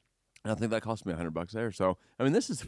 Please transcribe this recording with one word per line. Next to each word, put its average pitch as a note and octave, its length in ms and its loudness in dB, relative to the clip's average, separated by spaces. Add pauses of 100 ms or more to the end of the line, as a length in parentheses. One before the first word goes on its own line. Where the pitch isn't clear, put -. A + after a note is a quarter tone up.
(440)
and A2 80 -2
I G#2+ 40 2
think A2 160 0
that A2 100 2
cost A2 240 -4
me F#2 80 0
a - 20 -2
hundred E2 200 -2
bucks E2+ 180 -4
there. A2 180 -2
So, F#2 260 2 (220)
I B2 40 2
mean, C#3 100 4
this A#3+ 160 2
is - 180 -6